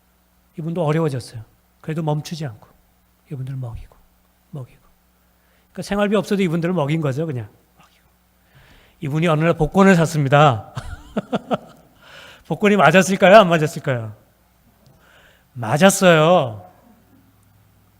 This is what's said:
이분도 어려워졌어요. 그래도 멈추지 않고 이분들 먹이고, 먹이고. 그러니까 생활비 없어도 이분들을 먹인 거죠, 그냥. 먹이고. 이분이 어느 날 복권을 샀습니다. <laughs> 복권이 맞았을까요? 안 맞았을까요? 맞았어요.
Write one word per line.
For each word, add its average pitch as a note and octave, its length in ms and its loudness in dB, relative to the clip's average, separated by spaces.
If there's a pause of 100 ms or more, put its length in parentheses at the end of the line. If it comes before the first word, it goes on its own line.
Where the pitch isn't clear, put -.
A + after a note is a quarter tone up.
(600)
이분도 E3 260 -6
어려워졌어요. D3 580 -4 (360)
그래도 D#3+ 240 -8
멈추지 D3+ 420 -6
않고 A2 260 -16 (600)
이분들 C3 240 -12
먹이고, B2 400 -14 (560)
먹이고. C3 300 -18 (920)
그러니까 F#3+ 100 -14
생활비 G3+ 340 -2
없어도 G3+ 280 -2
이분들을 E3+ 300 -2
먹인 D#3 280 -2
거죠, C#3+ 240 -4
그냥. B2 240 -8 (280)
먹이고. - 280 -20 (920)
이분이 D#3 280 -4
어느 D#3 160 0
날 E3 100 2
복권을 F#3+ 420 2
샀습니다. D3 800 2 (840)
<laughs> - 880 -20
복권이 G3+ 280 0
맞았을까요? F#3 640 6
안 G3+ 120 6
맞았을까요? C3+ 680 -4 (1400)
맞았어요. D#3 1160 2 (1300)